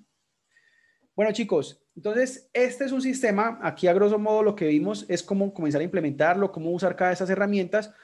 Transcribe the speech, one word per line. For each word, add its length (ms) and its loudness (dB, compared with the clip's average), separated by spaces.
Bueno, 200 2
chicos, 600 -2
entonces 600 -4
este 320 0
es 80 -4
un 80 -2
sistema, 600 0
aquí 260 0
a 60 6
grosso 240 4
modo 260 2
lo 120 2
que 120 -2
vimos 420 0
es 120 -2
cómo 320 -2
comenzar 280 -2
a 20 -2
implementarlo, 680 0
cómo 180 -6
usar 240 -2
cada 140 2
de 60 0
esas 140 -4
herramientas 640 0